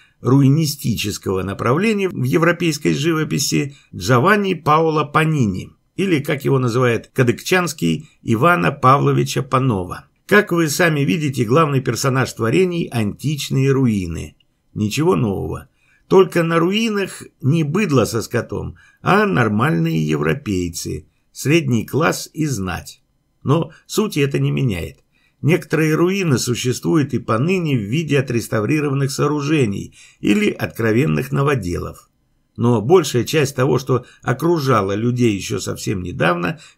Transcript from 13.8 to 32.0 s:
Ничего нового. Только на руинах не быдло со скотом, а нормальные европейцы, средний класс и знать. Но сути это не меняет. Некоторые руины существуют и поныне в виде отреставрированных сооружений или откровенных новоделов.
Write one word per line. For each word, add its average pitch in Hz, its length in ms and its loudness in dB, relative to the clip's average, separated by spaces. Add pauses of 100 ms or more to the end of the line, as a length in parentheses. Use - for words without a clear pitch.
Ничего 127 400 0
нового. 92 540 -4 (400)
Только 180 340 4
на 165 160 0
руинах 202 640 -2 (180)
не 160 220 2
быдло 147 420 2
со 113 160 -2
скотом, 95 540 -6 (260)
а 208 240 2
нормальные 160 800 0
европейцы, 87 1040 -4 (240)
средний 135 560 0
класс 160 460 -2
и 156 120 -4
знать. 92 560 -6 (400)
Но 156 300 0 (160)
сути 208 320 -2
это 139 180 0
не 139 140 0
меняет. 104 480 -4 (420)
Некоторые 156 540 0
руины 175 420 0
существуют 127 800 -2
и 110 40 -4
поныне 160 560 -2
в 117 60 -2
виде 139 380 -2
отреставрированных 131 920 -2
сооружений 143 840 -2 (220)
или 208 320 2
откровенных 131 800 0
новоделов. 92 800 -2 (480)